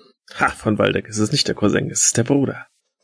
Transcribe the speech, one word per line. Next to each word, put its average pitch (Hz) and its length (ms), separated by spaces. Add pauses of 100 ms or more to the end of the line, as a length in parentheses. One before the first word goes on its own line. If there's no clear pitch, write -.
(380)
Ha, - 120
von 107 280
Waldeck, 101 300
es 107 100
ist 107 140
nicht 147 160
der - 80
Cousin, - 340
es - 160
ist - 100
der 113 80
Bruder. 135 420 (380)